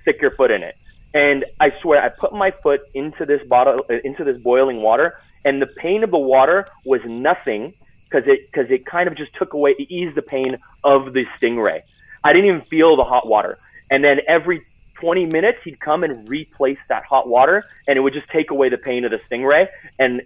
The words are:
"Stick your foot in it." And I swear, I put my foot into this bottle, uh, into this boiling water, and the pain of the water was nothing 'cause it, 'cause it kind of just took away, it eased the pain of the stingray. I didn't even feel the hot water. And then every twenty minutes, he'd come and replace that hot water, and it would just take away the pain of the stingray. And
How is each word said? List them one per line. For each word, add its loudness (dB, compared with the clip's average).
"Stick -2
your 2
foot 0
in -2
it." -14
And 2
I 4
swear, 4
I -2
put -6
my -2
foot 0
into -8
this 0
bottle, 2
uh, -2
into -8
this -2
boiling 0
water, 2
and 0
the 0
pain -2
of -4
the 2
water 2
was -2
nothing -4
'cause -2
it, 4
'cause -4
it -2
kind -4
of -8
just -14
took -6
away, 2
it -4
eased -8
the -6
pain -6
of 2
the 0
stingray. -2
I 4
didn't 6
even 2
feel 4
the 2
hot 0
water. 0
And 0
then 4
every 0
twenty -2
minutes, 0
he'd -16
come -2
and -8
replace -4
that -4
hot 0
water, 2
and 2
it 0
would 0
just -12
take -2
away 0
the -2
pain -6
of -4
the -6
stingray. 2
And 0